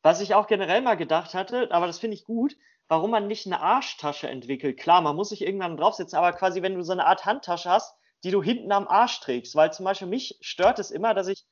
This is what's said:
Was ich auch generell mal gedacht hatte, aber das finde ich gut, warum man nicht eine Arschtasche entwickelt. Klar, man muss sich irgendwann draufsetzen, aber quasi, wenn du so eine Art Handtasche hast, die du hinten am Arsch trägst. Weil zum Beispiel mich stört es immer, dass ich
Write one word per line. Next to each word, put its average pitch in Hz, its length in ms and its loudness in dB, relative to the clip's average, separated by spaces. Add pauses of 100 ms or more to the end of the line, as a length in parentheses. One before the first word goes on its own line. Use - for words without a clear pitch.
Was - 160 6
ich 202 160 -2
auch 208 120 4
generell 196 340 0
mal 247 140 2
gedacht 160 380 -2
hatte, 196 380 -4
aber 170 160 2
das 165 100 -8
finde 220 180 -6
ich - 100 -20
gut, 233 320 -4 (320)
warum 160 200 2
man 214 180 0
nicht 214 180 -8
eine 180 160 -4
Arschtasche 160 640 -2
entwickelt. 131 500 -6
Klar, 175 220 6
man 147 160 2
muss 202 140 -4
sich 202 120 -10
irgendwann 180 360 -4
draufsetzen, 175 400 0
aber 175 160 4
quasi, 185 280 -2
wenn 190 140 -2
du 180 80 -6
so 165 80 -6
eine 180 140 0
Art 185 200 2
Handtasche 185 440 -4
hast, 202 260 2 (300)
die 185 60 -2
du 190 120 2
hinten 208 300 -2
am 202 120 0
Arsch 220 360 2
trägst. 123 340 -6
Weil 160 160 6
zum 185 140 -12
Beispiel 190 240 -4
mich 254 320 -6
stört 208 380 2
es - 120 -8
immer, 214 220 0
dass 190 140 -2
ich 196 240 -6